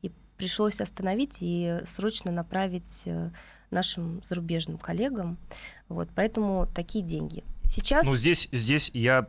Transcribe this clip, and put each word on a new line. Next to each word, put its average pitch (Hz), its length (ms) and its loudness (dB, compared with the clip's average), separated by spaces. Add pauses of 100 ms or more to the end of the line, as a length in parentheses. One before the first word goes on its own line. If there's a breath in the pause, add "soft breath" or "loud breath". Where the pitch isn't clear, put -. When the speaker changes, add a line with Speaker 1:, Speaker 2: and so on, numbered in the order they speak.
Speaker 1:
и 180 80 -8 (260)
пришлось 202 460 0
остановить 202 580 -2
и 175 460 0
срочно 196 460 -4
направить, 180 720 -4
э, 170 240 -4 (400 loud breath)
нашим 175 580 -4
зарубежным 165 500 -4
коллегам. 180 600 -4 (500 loud breath)
Вот, 170 260 -4
поэтому 196 600 2
такие 175 300 -4
деньги. 165 380 -6 (220)
Сейчас - 420 6
Speaker 2:
Ну, 135 100 6
здесь, 151 360 4
здесь 131 420 2
я 120 340 6